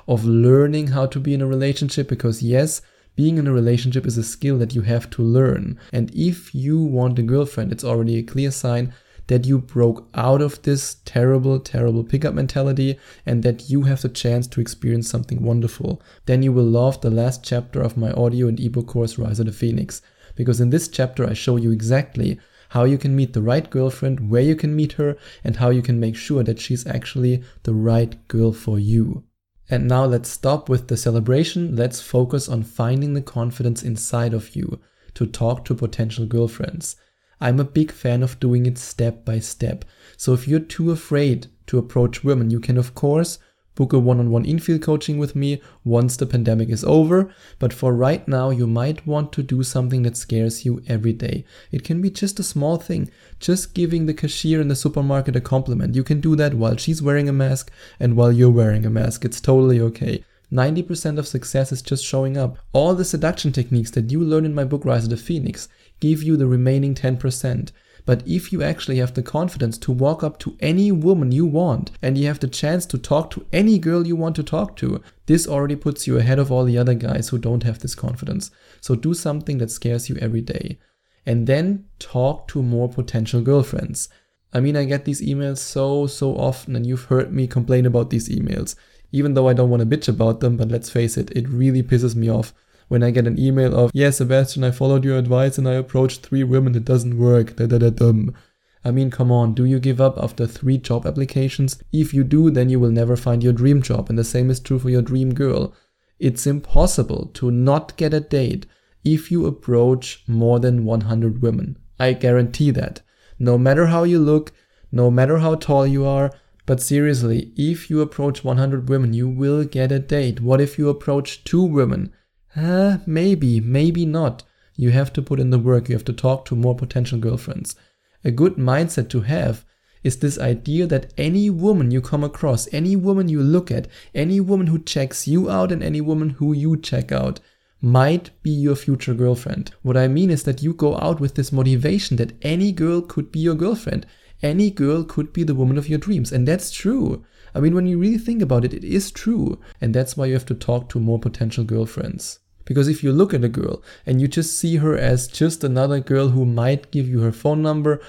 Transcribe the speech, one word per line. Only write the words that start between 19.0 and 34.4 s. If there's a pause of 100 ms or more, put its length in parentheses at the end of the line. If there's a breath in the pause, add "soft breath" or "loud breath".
Rise
of
the
Phoenix, (340 soft breath)
because
in
this
chapter
I
show
you
exactly (320 soft breath)
how
you
can
meet
the
right
girlfriend,
where
you
can
meet
her, (260 loud breath)
and
how
you
can
make
sure
that
she's
actually (220 loud breath)
the
right (120)
girl
for
you. (440)
And
now
let's
stop
with
the
celebration.
Let's
focus
on
finding
the
confidence
inside
of